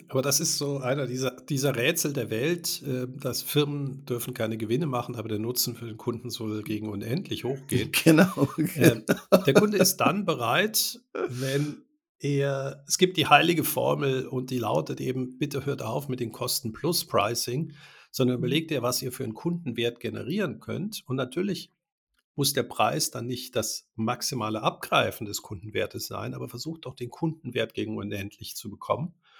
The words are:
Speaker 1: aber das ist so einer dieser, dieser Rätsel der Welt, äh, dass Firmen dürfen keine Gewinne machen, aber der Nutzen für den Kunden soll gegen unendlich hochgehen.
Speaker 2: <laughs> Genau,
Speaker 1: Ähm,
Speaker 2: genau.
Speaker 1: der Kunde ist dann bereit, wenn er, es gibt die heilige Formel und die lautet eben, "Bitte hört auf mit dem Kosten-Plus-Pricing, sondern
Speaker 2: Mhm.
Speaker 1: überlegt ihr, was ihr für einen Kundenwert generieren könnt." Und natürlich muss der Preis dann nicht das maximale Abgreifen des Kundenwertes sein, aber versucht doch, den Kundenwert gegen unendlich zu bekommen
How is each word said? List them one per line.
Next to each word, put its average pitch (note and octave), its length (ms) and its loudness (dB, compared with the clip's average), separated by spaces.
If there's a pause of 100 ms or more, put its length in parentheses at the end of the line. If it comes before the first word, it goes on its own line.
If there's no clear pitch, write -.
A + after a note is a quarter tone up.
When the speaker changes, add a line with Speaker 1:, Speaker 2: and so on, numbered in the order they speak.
Speaker 1:
aber C3 140 0
das C#3 180 4
ist E3+ 180 0
so C#3+ 200 -2
einer B2+ 280 0
dieser, B2+ 240 -2
dieser C3+ 460 0
Rätsel C#3+ 360 2
der A#2 180 -2
Welt, C#3 520 -2
äh, B2+ 260 -4
dass C3+ 340 -6
Firmen C#3+ 640 -2
dürfen B2 280 -4
keine A2 220 -2
Gewinne A#2 300 0
machen, A#2+ 280 -2
aber A2 140 -6
der G#2+ 100 -2
Nutzen A#2 380 -2
für A#2+ 100 -12
den A2 100 -10
Kunden A#2 340 -4
soll G#2+ 320 -4
gegen G#2+ 260 -4
unendlich G#2+ 560 -4
hochgehen. B2+ 540 -2
Speaker 2:
<laughs> - 60 0
Genau, D#3+ 440 8 (280)
Speaker 1:
Ähm, C3 300 8
Speaker 2:
genau. - 400 4
Speaker 1:
der C3+ 80 6
Kunde G#3 240 6
ist - 200 4
dann E3 260 2
bereit, D#3 760 0 (280)
wenn C3+ 540 -2 (360)
er, C#3 680 0
es - 120 0
gibt F3+ 180 6
die C#3+ 100 4
heilige D#3 380 6
Formel C3+ 600 0
und B2+ 240 -4
die B2+ 80 -2
lautet C3+ 420 0
eben, B2+ 380 -4
"Bitte - 280 -4
hört C#3 160 -4
auf C#3 260 -4
mit B2 120 -4
dem A2+ 120 -4
Kosten-Plus-Pricing, A#2+ 1400 -2 (360)
sondern B2+ 260 2
Speaker 2:
Mhm. A#2 40 -6
Speaker 1:
überlegt D#3 300 0
ihr, C3+ 120 0
was B2 200 0
ihr B2+ 100 -6
für B2+ 120 -8
einen A2+ 100 -4
Kundenwert B2 680 -2
generieren A2+ 600 -4
könnt." D3 460 -6
Und B2+ 100 -2
natürlich E3+ 540 -4 (680)
muss C#3+ 160 2
der B2 120 0
Preis B2+ 460 0
dann A#2 160 -8
nicht B2 280 -8
das - 400 -4
maximale A2 680 -2
Abgreifen B2+ 640 0
des G2+ 160 -6
Kundenwertes G#2+ 680 -4
sein, A2+ 260 -8
aber B2+ 140 -8
versucht D#3+ 380 -10
doch, B2 100 -12
den A#2+ 140 -10
Kundenwert B2 640 -4
gegen G#2+ 220 -4
unendlich G#2 600 -8
zu - 140 -10
bekommen A#2 440 -4 (260)